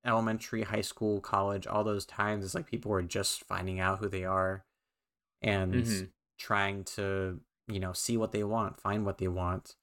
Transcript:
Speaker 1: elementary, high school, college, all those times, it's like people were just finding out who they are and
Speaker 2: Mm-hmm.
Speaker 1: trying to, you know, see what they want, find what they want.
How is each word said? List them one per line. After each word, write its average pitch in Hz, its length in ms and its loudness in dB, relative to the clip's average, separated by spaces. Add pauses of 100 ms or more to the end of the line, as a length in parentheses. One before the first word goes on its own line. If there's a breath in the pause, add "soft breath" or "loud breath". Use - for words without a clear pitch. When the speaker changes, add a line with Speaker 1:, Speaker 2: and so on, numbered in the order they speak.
Speaker 1:
elementary, 113 580 0
high 107 180 -2
school, 104 400 0
college, 98 460 0
all 104 160 2
those 104 220 0
times, 104 400 -2
it's 95 100 -6
like 160 120 -4
people 113 240 -4
were 95 120 4
just - 420 -2
finding 92 340 -2
out 95 200 2
who 101 100 -2
they 95 160 -4
are 95 400 2 (760)
and 101 440 2
Speaker 2:
Mm-hmm. 101 180 0 (360)
Speaker 1:
trying 98 440 0
to, 95 580 -2 (260)
you 101 120 -2
know, 92 140 -2
see - 240 0
what 110 140 0
they 107 120 0
want, 107 360 0
find 104 260 0
what 95 120 0
they 92 100 0
want. 90 560 -2